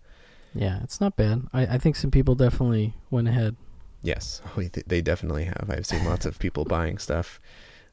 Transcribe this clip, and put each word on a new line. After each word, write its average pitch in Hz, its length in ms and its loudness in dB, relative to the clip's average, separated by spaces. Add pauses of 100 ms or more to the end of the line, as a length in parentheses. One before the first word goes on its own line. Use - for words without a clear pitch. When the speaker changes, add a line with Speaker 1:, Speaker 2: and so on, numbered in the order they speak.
(560)
Speaker 1:
Yeah, 101 280 -2
it's - 180 -8
not 196 140 0
bad. 113 360 2
I, 127 100 2
I 123 180 2
think 151 160 4
some 143 160 0
people 131 240 6
definitely 117 580 4 (160)
went 120 180 2
ahead. 113 280 2 (480)
Speaker 2:
Yes. - 440 -4
<laughs> - 80 -14
Oh, 104 60 -2
th-, - 240 -6
they 87 160 2
definitely 80 440 0
have. - 240 -4
I've - 180 -4
seen - 180 0
lots 85 220 0
of - 100 -4
people - 260 -2
buying 82 360 0
stuff, - 400 -4 (540)